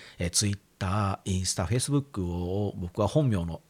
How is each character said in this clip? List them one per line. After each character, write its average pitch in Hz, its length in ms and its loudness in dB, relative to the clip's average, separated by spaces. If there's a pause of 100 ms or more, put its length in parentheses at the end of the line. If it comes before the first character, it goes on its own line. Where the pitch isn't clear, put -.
(180)
え 87 100 -2
ー、 - 40 0
Twitter、 101 920 -2
イ 95 120 0
ン 92 80 -2
ス - 80 -2
タ、 95 120 0
Facebook 131 600 0
を 87 520 -2
僕 87 220 -6
は 104 80 4
本 147 220 4
名 92 160 2
の、 82 240 -8